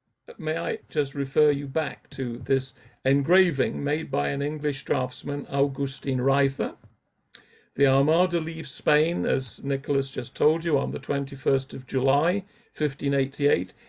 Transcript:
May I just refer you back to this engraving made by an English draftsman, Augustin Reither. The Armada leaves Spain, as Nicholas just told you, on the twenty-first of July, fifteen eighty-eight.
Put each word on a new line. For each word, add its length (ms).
May 200
I 200
just 260
refer 360
you 180
back 420
to 280
this 360
engraving 760
made 280
by 180
an 140
English 420
draftsman, 680
Augustin 720
Reither. 540
The 120
Armada 520
leaves 320
Spain, 540
as 400
Nicholas 460
just 260
told 280
you, 140
on 120
the 80
twenty-first 720
of 140
July, 580
fifteen 420
eighty-eight. 580